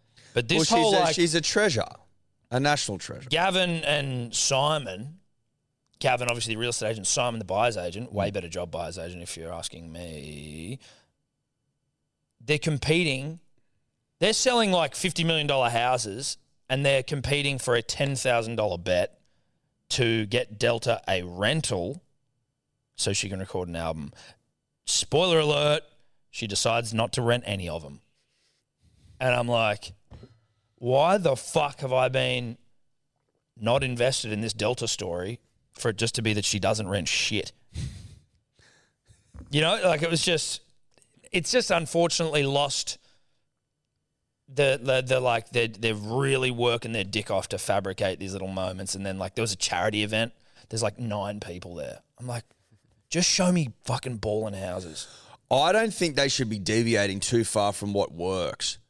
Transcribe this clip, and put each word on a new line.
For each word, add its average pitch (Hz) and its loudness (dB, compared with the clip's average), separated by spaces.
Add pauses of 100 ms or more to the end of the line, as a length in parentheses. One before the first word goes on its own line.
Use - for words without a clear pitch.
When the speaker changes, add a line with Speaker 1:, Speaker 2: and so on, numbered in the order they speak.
(340)
Speaker 1:
But 120 0
this 175 4
Speaker 2:
Well, 160 6
she's - 2
Speaker 1:
whole, 226 6
Speaker 2:
a, 190 6
Speaker 1:
like, 160 4
Speaker 2:
she's 170 2
a 170 4
treasure, 160 2 (640)
a 123 2
national 139 0
treasure. - -10
Speaker 1:
Gavin 175 2
and 135 -2
Simon, 139 0 (760)
Gavin, 123 2
obviously 113 -2
the 107 -6
real 120 0
estate 113 -2
agent, 107 -4
Simon, 123 0
the 104 -8
buyer's 104 2
agent, 90 -8
way 101 0
Speaker 2:
Mm. 101 -10
Speaker 1:
better 90 -4
job 87 -6
buyer's 85 -8
agent 87 -10
if - -10
you're 82 -10
asking 82 -12
me. 80 -12 (1700)
They're 147 0
competing. 151 0 (800)
They're 208 2
selling, 233 4
like, 170 2
fifty 170 -2
million 160 0
dollar 131 4
houses, 120 0 (320)
and 135 0
they're 139 4
competing 139 0
for 120 0
a 117 4
ten 139 -2
thousand 117 0
dollar 104 0
bet 90 0 (720)
to 113 2
get 110 -4
Delta 117 2
a 95 0
rental 101 -2 (920)
so - -2
she 98 -2
can 95 -6
record 92 -6
an 85 -8
album. 80 -4 (720)
Spoiler 165 2
alert, 151 2 (480)
she - -8
decides 113 0
not 113 0
to 131 -2
rent 120 2
any 95 -4
of 80 -6
'em. 71 -16 (1200)
And 131 2
I'm 120 -2
like, 113 0 (840)
"Why 139 4
the 160 2
fuck 147 -2
have 131 -2
I 131 4
been 127 -2 (960)
not 120 2
invested 123 0
in 104 -2
this 113 -4
Delta 113 -2
story 92 -4 (320)
for - -2
it 101 -2
just 113 0
to 120 -2
be 110 2
that 101 0
she - 0
doesn't 98 0
rent 95 0
shit?" - -2 (2000)
You 143 2
know, 180 2
like, 156 4
it 165 0
was 165 0
just, - 0 (720)
it's 175 -2
just 247 2
unfortunately 165 2
lost 139 0 (1500)
the, 135 2
the, 131 2
the, 127 2
like, 120 0
they're, 117 2
they're 110 -2
really 127 0
working 117 0
their 107 -2
dick 101 -4
off 95 0
to 95 -4
fabricate 95 -2
these 95 -8
little 95 -6
moments. 95 -6
And 98 -8
then, 95 -6
like, 92 -6
there 113 0
was 110 -2
a 92 -6
charity 104 0
event. 110 -2 (360)
There's, 113 -4
like, 104 -2
nine 104 -4
people 90 -12
there. 69 -10 (180)
I'm 123 -14
like, 123 -8 (640)
"Just 175 2
show 180 4
me 160 2 (140)
fucking 123 -4
ballin' 107 -2
houses." 92 -8 (440)
Speaker 2:
I 143 6
don't 220 2
think 160 0
they 139 2
should 131 0
be 107 -2
deviating 104 2
too 117 2
far 104 2
from 101 -4
what 101 0
works. 87 -4 (120)